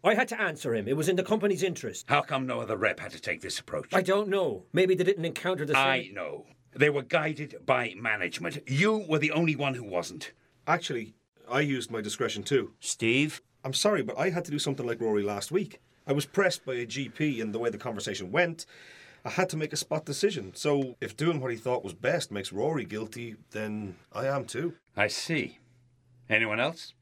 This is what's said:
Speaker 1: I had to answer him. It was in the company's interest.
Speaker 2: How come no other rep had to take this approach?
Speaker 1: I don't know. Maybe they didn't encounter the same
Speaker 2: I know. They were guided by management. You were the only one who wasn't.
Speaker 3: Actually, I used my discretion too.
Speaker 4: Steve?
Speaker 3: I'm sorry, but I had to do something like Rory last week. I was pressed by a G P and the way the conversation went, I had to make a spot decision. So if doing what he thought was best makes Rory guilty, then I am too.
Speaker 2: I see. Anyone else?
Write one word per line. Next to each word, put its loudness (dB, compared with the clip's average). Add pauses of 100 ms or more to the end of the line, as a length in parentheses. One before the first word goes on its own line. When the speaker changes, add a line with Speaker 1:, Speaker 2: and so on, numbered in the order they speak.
Speaker 1:
I 8
had 2
to -6
answer -2
him. 0
It 2
was 0
in 4
the 2
company's 2
interest. -4
Speaker 2:
How 6
come -2
no -4
other -2
rep 2
had -10
to -14
take -6
this -6
approach? -6
Speaker 1:
I 6
don't 2
know. 0
Maybe 6
they 2
didn't 2
encounter -2
the 0
same 6
Speaker 2:
I 2
know. -8 (300)
They 6
were 0
guided -2
by 2
management. -2
You 2
were 4
the 2
only 2
one 0
who -8
wasn't. -6 (340)
Speaker 3:
Actually, -2 (360)
I 4
used 0
my -4
discretion -4
too. 2
Speaker 4:
Steve? 2 (240)
Speaker 3:
I'm -6
sorry, 2
but -4
I 2
had -2
to -10
do -2
something -2
like -2
Rory 2
last -4
week. -2 (260)
I 2
was 2
pressed 2
by -2
a -2
G -6
P 0
and -2
the -2
way 2
the -8
conversation -6
went, 0 (580)
I -6
had 0
to -6
make -2
a -6
spot -4
decision. -2
So 0
if -8
doing 2
what -2
he -2
thought 0
was -8
best 0
makes -6
Rory 0
guilty, -8 (160)
then -6 (160)
I -2
am 0
too. -4 (240)
Speaker 2:
I 4
see. -4 (680)
Anyone 2
else? -2